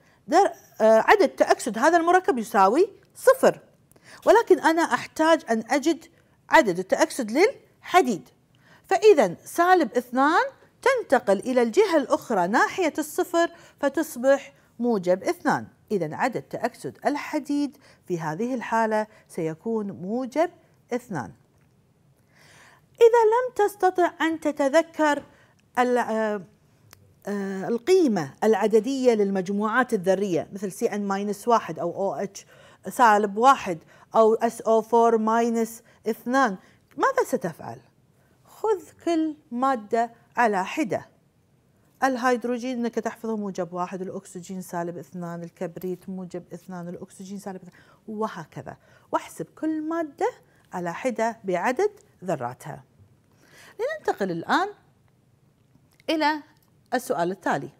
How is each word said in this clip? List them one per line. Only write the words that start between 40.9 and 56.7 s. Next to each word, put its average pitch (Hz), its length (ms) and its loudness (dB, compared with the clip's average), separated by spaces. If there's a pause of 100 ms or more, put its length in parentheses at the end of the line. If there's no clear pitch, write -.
الهيدروجين 247 760 -2
إنك 233 160 -4
تحفظه 226 420 -6
موجب 185 360 -8
واحد، 180 300 -6
الأكسجين 185 600 -12
سالب 175 360 -8
اثنان، 170 440 -12
الكبريت 175 680 -12
موجب 185 440 -12
اثنان، 175 360 -14
الأكسجين 190 500 -16
سالب 190 180 -12
اثنان، 180 160 -20 (360)
وهكذا. 208 680 -10 (360)
واحسب - 340 -6 (140)
كل 311 220 -6
مادة 330 480 -4 (420)
على 175 220 -8
حدة 226 500 -4
بعدد 226 460 -2 (340)
ذراتها. 139 600 -8 (960)
لننتقل 466 500 -4
الآن 247 380 -2 (1400)
إلى 302 320 -2 (520)